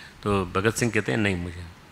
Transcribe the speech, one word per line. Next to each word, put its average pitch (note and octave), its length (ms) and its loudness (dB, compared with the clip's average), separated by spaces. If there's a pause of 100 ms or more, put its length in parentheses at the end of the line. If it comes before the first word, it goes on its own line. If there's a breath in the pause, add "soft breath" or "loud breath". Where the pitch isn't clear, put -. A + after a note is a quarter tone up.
(220 loud breath)
तो G2+ 220 2
भगत F#2+ 300 0
सिंह A#2+ 180 2
कहते G#2+ 200 0
हैं, B2 60 0
"नहीं, G2+ 180 2
मुझे, F2 300 -8 (260)